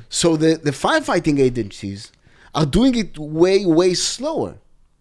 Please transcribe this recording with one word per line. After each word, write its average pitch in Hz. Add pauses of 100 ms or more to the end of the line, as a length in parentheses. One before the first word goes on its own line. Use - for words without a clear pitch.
So 165
the, 160
the 147
firefighting 175
agencies 107 (420)
are 151
doing 240
it 196
way, 175
way 175
slower. 240 (420)